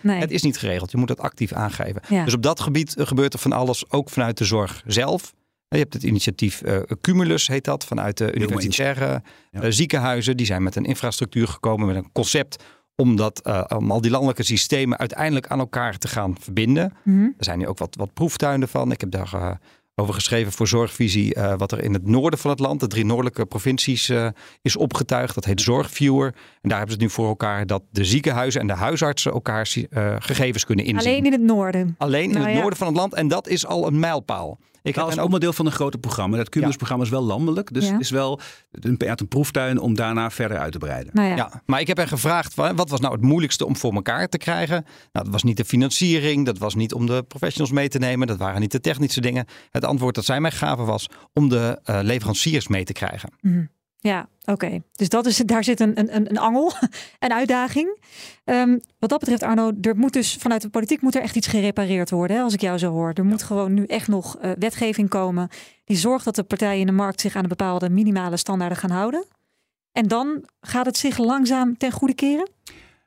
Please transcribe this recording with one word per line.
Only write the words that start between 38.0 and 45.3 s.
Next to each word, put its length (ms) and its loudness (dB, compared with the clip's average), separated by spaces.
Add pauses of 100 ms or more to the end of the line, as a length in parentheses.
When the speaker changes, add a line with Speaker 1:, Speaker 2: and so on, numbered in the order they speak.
Speaker 3:
is 100 -4
wel 300 -2 (300)
een, 280 -2
een 300 -4
proeftuin 500 0
om 160 2
daarna 360 -2
verder 280 -4
uit 140 -4
te 60 -8
breiden. 360 -8
Speaker 1:
Nou 140 2
ja. 80 -2
Speaker 2:
Ja, 300 -6
maar 140 2
ik 60 -2
heb 100 0
hen 120 0
gevraagd, 460 -2
wa-, 200 0
wat 160 0
was 100 -2
nou 140 0
het 80 -2
moeilijkste 440 4
om 100 0
voor 180 -2
elkaar 340 -2
te 100 -4
krijgen? 460 -2 (280)
Nou, 120 -2
dat 40 -8
was 140 -2